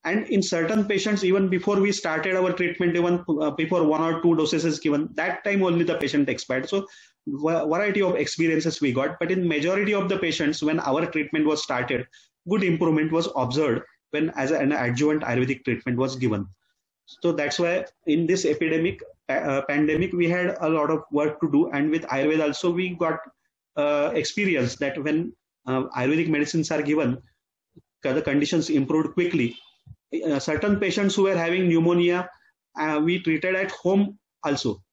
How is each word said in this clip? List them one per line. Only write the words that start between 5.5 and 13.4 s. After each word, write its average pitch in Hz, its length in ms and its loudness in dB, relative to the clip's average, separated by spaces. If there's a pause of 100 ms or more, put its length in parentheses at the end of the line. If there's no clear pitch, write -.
only 170 220 2
the 170 140 -2
patient 143 320 0
expired. 131 380 -2
So 196 180 -2 (400)
va-, 156 400 -2
variety 196 340 0
of 180 140 2
experiences 160 680 0
we 139 120 2
got, 139 260 -2
but 170 120 -2
in 185 160 0
majority 180 460 0
of 196 160 0
the 196 80 0
patients, 156 460 -2
when 156 180 0
our 147 240 0
treatment 156 400 -2
was 151 180 2
started, 127 440 -2 (420)
good 190 140 2
improvement 160 500 2
was 170 240 0
observed 127 460 0 (300)